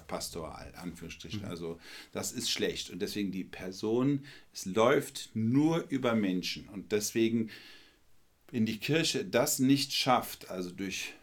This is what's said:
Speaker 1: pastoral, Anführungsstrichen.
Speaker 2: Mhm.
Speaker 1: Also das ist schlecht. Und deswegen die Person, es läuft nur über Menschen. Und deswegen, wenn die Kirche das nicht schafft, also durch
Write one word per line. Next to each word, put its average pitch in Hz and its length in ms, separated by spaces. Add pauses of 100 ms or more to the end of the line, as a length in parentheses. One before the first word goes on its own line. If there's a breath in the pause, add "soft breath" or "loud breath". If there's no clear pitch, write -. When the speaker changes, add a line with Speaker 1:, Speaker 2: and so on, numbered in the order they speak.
Speaker 1:
pastoral, 76 680
Anführungsstrichen. 85 680
Speaker 2:
Mhm. - 60
Speaker 1:
Also 85 300 (320 loud breath)
das - 220
ist - 180
schlecht. 95 400
Und 90 100
deswegen 101 300
die 95 140
Person, 120 800 (280 loud breath)
es - 140
läuft 110 680
nur 139 540
über 127 280
Menschen. 92 520
Und 98 220
deswegen, 113 600 (1000 loud breath)
wenn 110 160
die 110 120
Kirche 143 460
das 123 360
nicht 139 320
schafft, - 580
also 90 220
durch 98 500